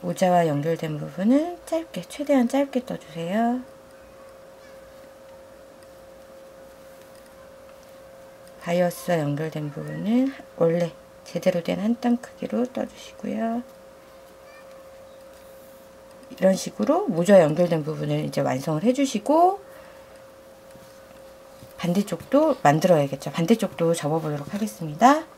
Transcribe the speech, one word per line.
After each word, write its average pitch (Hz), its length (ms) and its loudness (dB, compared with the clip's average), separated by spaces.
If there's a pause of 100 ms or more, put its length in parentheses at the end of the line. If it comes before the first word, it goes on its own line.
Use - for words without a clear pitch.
모자와 175 400 2
연결된 156 520 -2
부분은 233 680 0
짧게, 320 420 -6
최대한 277 400 0
짧게 269 360 -2
떠주세요. 185 760 -4 (4000)
바이어스와 175 580 0
연결된 151 520 -4
부분은 175 640 -2 (240)
원래 170 360 0 (320)
제대로 175 380 -2
된 175 180 -4
한 226 200 0
땀 240 180 0
크기로 - 480 -6
떠주시고요. 226 1000 -8 (2750)
이런 190 160 6
식으로 285 540 -2
모자와 180 320 6
연결된 160 420 2
부분을 147 440 -4
이제 143 140 -4
완성을 139 420 -2
해주시고 285 800 2 (2250)
반대쪽도 202 840 0
만들어야겠죠. 151 680 4
반대쪽도 170 640 0
접어보도록 151 600 -4
하겠습니다. 208 680 2 (140)